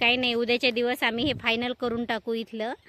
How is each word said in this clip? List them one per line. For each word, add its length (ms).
काही 160
नाही, 180
उद्याच्या 360
दिवस 320
आम्ही 220
हे 80
फायनल 400
करून 320
टाकू 300
इथलं 400